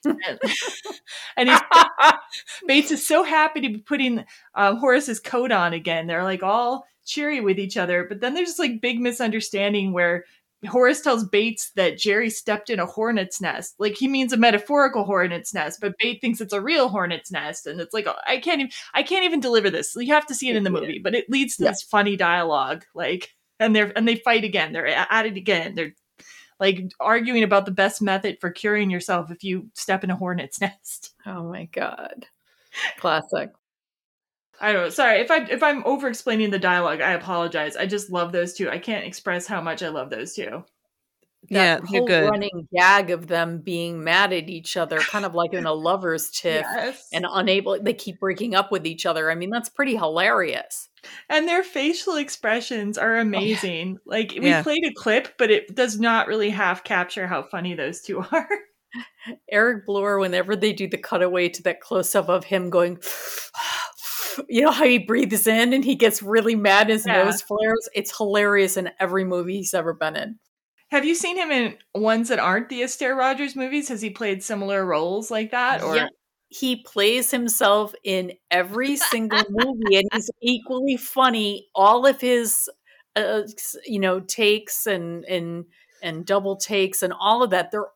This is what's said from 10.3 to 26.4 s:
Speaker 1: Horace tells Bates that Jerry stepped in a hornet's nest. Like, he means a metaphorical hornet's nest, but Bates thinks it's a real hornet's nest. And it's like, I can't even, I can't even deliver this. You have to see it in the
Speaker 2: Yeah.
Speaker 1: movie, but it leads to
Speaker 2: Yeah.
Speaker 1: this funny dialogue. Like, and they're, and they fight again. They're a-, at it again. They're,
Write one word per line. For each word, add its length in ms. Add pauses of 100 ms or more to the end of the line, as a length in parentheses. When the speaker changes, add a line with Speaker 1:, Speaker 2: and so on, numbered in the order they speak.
Speaker 1:
Horace 360
tells 260
Bates 480
that 220
Jerry 320
stepped 400
in 100
a 60
hornet's 520
nest. 400
Like, 180
he 120
means 240
a 60
metaphorical 640
hornet's 480
nest, 260
but 200
Bates 240
thinks 180
it's 140
a 80
real 260
hornet's 420
nest. 360
And 160
it's 100
like, 140 (200)
I 120
can't 240
even, 100 (220)
I 80
can't 240
even 140
deliver 280
this. 260
You 200
have 140
to 60
see 140
it 80
in 80
the 80
Speaker 2:
Yeah. 80
Speaker 1:
movie, 240
but 100
it 140
leads 300
to 60
Speaker 2:
Yeah. 80
Speaker 1:
this 100
funny 340
dialogue. 800
Like, 400 (260)
and 160
they're, 180
and 140
they 80
fight 280
again. 280
They're 140
a-, 260
at 140
it 100
again. 380
They're, 180 (680)